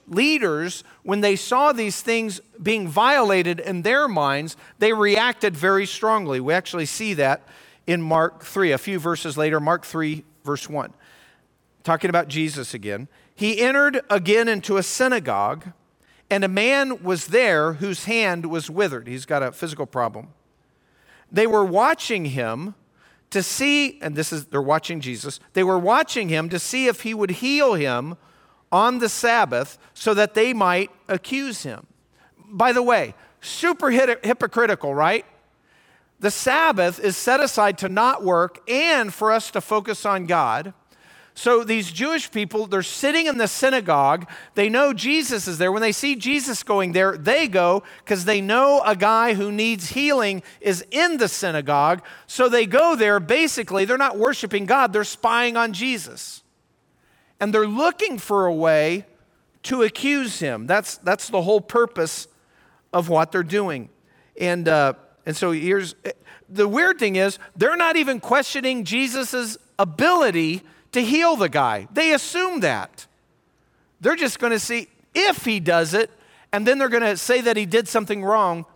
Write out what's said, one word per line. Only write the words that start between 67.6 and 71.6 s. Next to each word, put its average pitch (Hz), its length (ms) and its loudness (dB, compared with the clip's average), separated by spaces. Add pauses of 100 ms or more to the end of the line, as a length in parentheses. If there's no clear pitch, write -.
not 339 200 2
even 269 240 0
questioning 262 640 0
Jesus's 240 720 -4 (200)
ability 185 840 2 (300)
to 247 100 0
heal 311 320 4
the 202 140 2
guy. 120 420 0